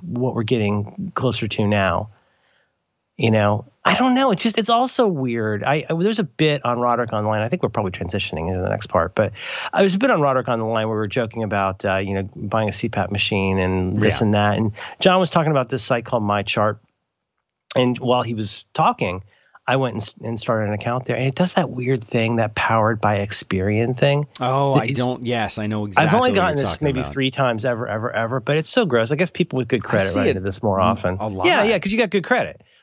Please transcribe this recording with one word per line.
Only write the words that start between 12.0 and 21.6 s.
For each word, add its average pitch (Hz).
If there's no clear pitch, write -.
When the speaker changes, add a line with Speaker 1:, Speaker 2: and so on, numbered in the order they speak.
Speaker 1:
know, 98
buying 110
a 98
C -
pap 98
machine 95
and 92
this 101
Speaker 2:
Yeah. 117
Speaker 1:
and 104
that. 104
And 110
John 185
was 175
talking 160
about 131
this 131
site 120
called 117
MyChart. 104
And 123
while 123
he 113
was 107
talking, 127
I 127
went 127
and 107
s-, -
and 117
started 110
an 104
account 120
there. 120
And 123
it 135
does 180
that 175